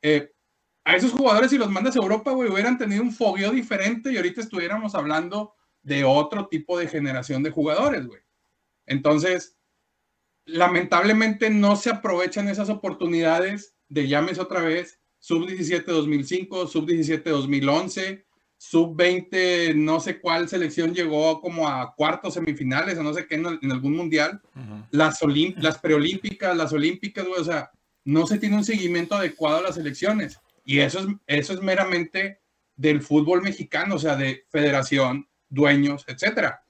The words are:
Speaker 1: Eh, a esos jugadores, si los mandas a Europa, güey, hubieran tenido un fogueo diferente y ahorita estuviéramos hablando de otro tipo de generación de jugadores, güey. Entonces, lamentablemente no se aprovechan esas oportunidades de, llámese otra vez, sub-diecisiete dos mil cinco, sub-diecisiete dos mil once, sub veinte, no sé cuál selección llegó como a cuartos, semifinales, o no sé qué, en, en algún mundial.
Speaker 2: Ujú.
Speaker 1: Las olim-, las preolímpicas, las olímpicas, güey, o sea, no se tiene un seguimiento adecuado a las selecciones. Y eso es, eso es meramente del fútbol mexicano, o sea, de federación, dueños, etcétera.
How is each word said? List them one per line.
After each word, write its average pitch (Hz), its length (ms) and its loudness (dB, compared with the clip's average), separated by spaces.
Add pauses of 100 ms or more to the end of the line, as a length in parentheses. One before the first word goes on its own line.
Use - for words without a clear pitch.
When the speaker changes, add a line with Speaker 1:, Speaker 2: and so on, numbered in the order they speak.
Speaker 1:
Eh, 147 280 2 (540)
a 165 120 4
esos 233 160 2
jugadores, 247 380 4
si 277 80 4
los 214 120 0
mandas 208 260 0
a 240 40 2
Europa, 214 320 0
güey, 254 180 0
hubieran 220 280 0
tenido 208 240 -2
un 240 100 -2
fogueo 196 380 0
diferente 226 640 -2
y 233 40 -2
ahorita 180 240 -2
estuviéramos 208 540 -6
hablando 175 600 -4 (280)
de 139 220 -2
otro 196 440 2
tipo 165 300 -4
de 170 100 -4
generación 135 540 -4
de 156 80 -2
jugadores, 160 560 0
güey. - 140 -18 (680)
Entonces, 151 680 0 (920)
lamentablemente 180 1040 2
no 208 260 6
se 233 140 -2
aprovechan 202 580 -2
esas 202 220 -2
oportunidades 185 1040 -2 (120)
de, 143 200 -2
llámese 165 320 0
otra 180 220 -4
vez, 165 380 -4 (180)
sub-diecisiete 170 760 -2
dos 151 140 2
mil 147 200 0
cinco, 185 400 -4
sub-diecisiete 160 640 0
dos 139 180 0
mil 139 200 2
once, 185 580 -2 (360)
sub 165 320 2
veinte, 180 800 2
no 156 260 2
sé 170 200 -6
cuál 165 260 0
selección 170 480 -2
llegó 160 460 0
como 170 260 -2
a 127 280 -4
cuartos, 165 400 -2
semifinales, 160 640 -2
o 160 40 -4
no 151 120 -2
sé 175 120 -6
qué, 160 100 -6
en, 165 100 -2 (160)
en 135 100 0
algún 135 240 0
mundial. 165 460 -2 (120)
Speaker 2:
Ujú. 110 360 -14
Speaker 1:
Las 151 320 2
olim-, 151 340 2
las 156 220 -2
preolímpicas, 180 760 0
las 160 200 -2
olímpicas, 185 520 -2
güey, 180 140 -4
o 156 40 -4
sea, 156 260 -4 (340)
no 156 220 2
se 208 120 0
tiene 208 180 2
un 208 80 2
seguimiento 180 500 0
adecuado 160 420 0
a 170 60 0
las 180 140 -4
selecciones. 175 640 -4 (280)
Y 139 140 2
eso 139 180 2
es, 196 80 -4 (200)
eso 147 280 -2
es 185 80 -8
meramente 185 800 -2 (360)
del 147 240 4
fútbol 151 400 2
mexicano, 190 540 -4
o 156 40 -2
sea, 147 160 0
de 135 360 -4
federación, 139 760 0 (220)
dueños, 143 580 2
etcétera. 170 640 -4